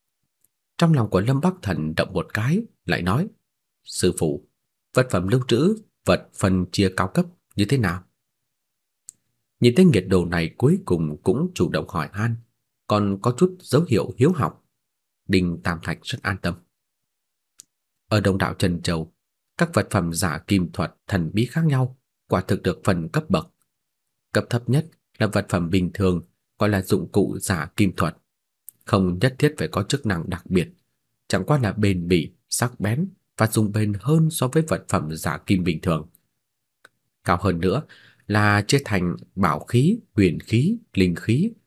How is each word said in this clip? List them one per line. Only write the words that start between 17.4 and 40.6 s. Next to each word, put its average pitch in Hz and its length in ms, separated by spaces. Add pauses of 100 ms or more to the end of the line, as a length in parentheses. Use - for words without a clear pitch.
Ở 107 120
Đông 95 180
Đạo 92 160
Trần 87 280
Châu, 82 300 (460)
các 165 160
vật 101 160
phẩm 87 220
giả 82 260
kim 90 340
thuật 85 220 (120)
thần 85 260
bí 113 140
khác 165 180
nhau, 131 340 (300)
quả 101 120
thực - 220
được 90 220
phân 85 240
cấp 156 200
bậc. 92 220 (840)
Cấp 107 180
thấp 120 180
nhất 143 180 (320)
là 110 80
vật 101 220
phẩm 87 220
bình 90 240
thường, 92 280 (360)
gọi 104 100
là 98 140
dụng 82 300
cụ - 280
giả 82 360
kim 95 200
thuật. 80 200 (720)
Không 92 300
nhất 127 200
thiết 147 200
phải 85 100
có 90 140
chức - 240
năng 90 240
đặc 90 160
biệt, 87 220 (600)
chẳng - 160
qua 147 140
là 107 140
bền 95 360
bỉ, 87 240 (180)
sắc - 300
bén 123 280 (280)
và 113 100
dùng 110 260
bền 107 280
hơn 160 300
so 131 180
với 160 200
vật - 200
phẩm 80 280
giả 73 220
kim 92 260
bình 82 160
thường. 80 280 (1160)
Cao 87 160
hơn 90 200
nữa 92 220 (440)
là 104 420
chia - 160
thành 87 320 (180)
bảo 85 260
khí, 143 380 (140)
huyền 85 280
khí, 160 380 (160)